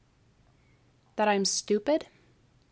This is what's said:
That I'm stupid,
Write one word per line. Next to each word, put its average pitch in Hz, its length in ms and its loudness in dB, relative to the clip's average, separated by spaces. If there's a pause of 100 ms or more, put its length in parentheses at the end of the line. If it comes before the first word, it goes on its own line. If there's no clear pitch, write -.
(1160)
That 214 100 0
I'm 202 160 0
stupid, 214 640 -2 (640)